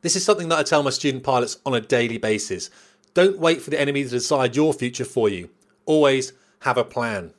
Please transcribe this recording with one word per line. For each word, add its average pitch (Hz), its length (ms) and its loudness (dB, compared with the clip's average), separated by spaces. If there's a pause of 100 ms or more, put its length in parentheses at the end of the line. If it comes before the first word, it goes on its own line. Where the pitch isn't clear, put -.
This 170 140 0
is 185 100 -2
something 185 240 0
that 165 80 2
I 151 60 0
tell 151 180 2
my 139 80 0
student 131 340 -2
pilots 123 400 0
on 135 120 -2
a 117 60 0
daily 117 360 0
basis. 104 540 -4 (420)
Don't 190 240 4
wait 165 240 0
for - 80 -14
the 147 100 -2
enemy 139 240 0
to 127 60 -8
decide 123 460 0
your 151 180 2
future 123 320 -6
for 113 240 0
you. 87 200 -8 (360)
Always 139 480 2 (280)
have 123 160 2
a 120 60 2
plan. 107 560 -6